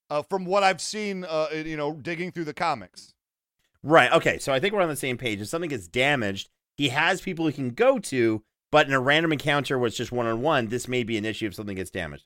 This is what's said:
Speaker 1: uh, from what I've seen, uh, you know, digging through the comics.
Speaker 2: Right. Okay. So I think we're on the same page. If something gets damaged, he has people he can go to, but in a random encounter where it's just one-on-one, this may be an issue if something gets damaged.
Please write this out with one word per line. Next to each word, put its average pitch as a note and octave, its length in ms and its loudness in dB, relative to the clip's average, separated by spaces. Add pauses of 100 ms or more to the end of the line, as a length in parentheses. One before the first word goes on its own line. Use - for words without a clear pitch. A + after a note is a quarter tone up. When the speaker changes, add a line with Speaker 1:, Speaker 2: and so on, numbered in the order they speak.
Speaker 1:
uh, D3 140 -2
from F#3 220 -4
what G3 180 2
I've F#3+ 180 4
seen, G3+ 420 -6
uh, D#3 300 -2
you D#3 240 -6
know, D3+ 160 -4
digging E3 380 -8
through E3+ 140 -6
the D3 80 -8
comics. C#3 600 -6 (720)
Speaker 2:
Right. C3+ 280 8
Okay. D3+ 280 4
So - 120 -4
I C3+ 80 2
think G3+ 140 0
we're G3+ 80 2
on E3+ 80 2
the C#3+ 60 -4
same B2+ 220 -4
page. G#2+ 220 -4
If G#2 80 -8
something E3 220 -6
gets G#2 180 -8
damaged, B2 600 0 (280)
he C#3+ 120 0
has E3 320 0
people E3 260 -4
he D3 60 -2
can C3 180 -4
go B3 280 4
to, A2+ 440 0 (280)
but D3+ 160 6
in C#3 60 0
a C3 60 4
random D3+ 320 4
encounter C#3+ 460 0
where B2 100 2
it's G#2+ 100 -2
just B2 140 -6
one-on-one, A#2+ 560 0
this A#2 200 -4
may B2 160 -2
be A2 140 -2
an G#2 80 -2
issue A2 220 -4
if F#2 80 -8
something G2+ 200 -8
gets F#2 160 -8
damaged. D#2 340 -8